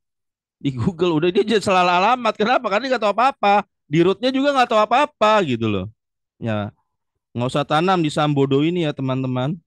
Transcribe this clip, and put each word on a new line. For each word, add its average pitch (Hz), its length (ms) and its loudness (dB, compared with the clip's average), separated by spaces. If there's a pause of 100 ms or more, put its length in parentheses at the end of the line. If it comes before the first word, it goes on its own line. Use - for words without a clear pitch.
(560)
Di 139 160 -4
Google 165 460 -2
udah 170 100 0
dia 180 160 0
jadi 214 160 0
salah 185 240 2
alamat. 214 540 0
Kenapa? 233 340 0
Karena 240 160 0
dia 254 80 -2
nggak 220 80 -4
tahu 202 80 0
apa-apa. 220 420 0 (300)
Di 147 160 -2
rootnya 190 320 2
juga 277 240 0
nggak 247 160 2
tahu 214 80 4
apa-apa 220 640 2
gitu 113 240 0
loh. 98 180 -2 (540)
Ya, 107 320 -4 (640)
nggak 123 160 -4
usah 147 160 -2
tanam 175 320 0
di 156 80 0
saham 151 240 0
bodoh 139 320 2
ini 170 240 -2
ya, 147 80 -6
teman-teman. 131 720 -4